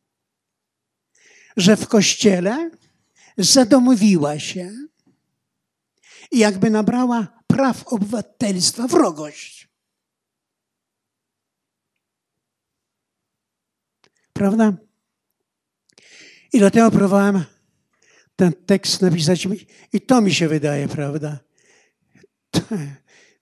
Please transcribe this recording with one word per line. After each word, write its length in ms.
że 200
w 100
Kościele 840
zadomowiła 1000
się 320
i 80
jakby 300
nabrała 580
praw 400
obywatelstwa 1000
wrogość. 800
Prawda? 440
I 60
dlatego 320
próbowałem 520
ten 180
tekst 480
napisać 460
i 80
to 200
mi 120
się 140
wydaje, 400
prawda? 520